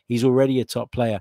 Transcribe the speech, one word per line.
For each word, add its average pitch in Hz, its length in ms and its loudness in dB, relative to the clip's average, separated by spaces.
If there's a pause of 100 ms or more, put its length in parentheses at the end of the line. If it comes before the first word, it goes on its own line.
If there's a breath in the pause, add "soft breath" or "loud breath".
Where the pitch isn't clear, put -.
He's 120 180 -2
already 131 360 2
a 113 40 0
top - 280 -8
player, 113 280 -2